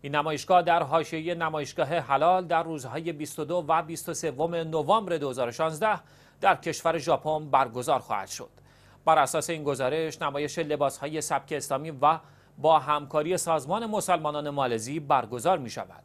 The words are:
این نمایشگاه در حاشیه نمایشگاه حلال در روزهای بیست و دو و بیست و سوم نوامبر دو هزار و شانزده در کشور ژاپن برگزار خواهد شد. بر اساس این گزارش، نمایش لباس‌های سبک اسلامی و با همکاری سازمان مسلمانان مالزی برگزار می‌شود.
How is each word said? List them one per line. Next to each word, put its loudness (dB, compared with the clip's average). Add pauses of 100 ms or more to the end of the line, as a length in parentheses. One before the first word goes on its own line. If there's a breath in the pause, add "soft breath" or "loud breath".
این -8
نمایشگاه 4
در 4
حاشیه -2
نمایشگاه -2
حلال 2
در 0
روزهای -6
بیست -10
و -4
دو -4
و 4
بیست -10
و -6
سوم -2
نوامبر 0
دو -2
هزار -2
و -6
شانزده -2 (400 soft breath)
در 6
کشور -2
ژاپن -2
برگزار 2
خواهد -6
شد. -14 (540 soft breath)
بر 6
اساس 2
این -4
گزارش، -2
نمایش -4
لباس‌های -2
سبک -4
اسلامی -4
و 4 (400 soft breath)
با 6
همکاری 0
سازمان -2
مسلمانان -2
مالزی -2
برگزار 0
می‌شود. -10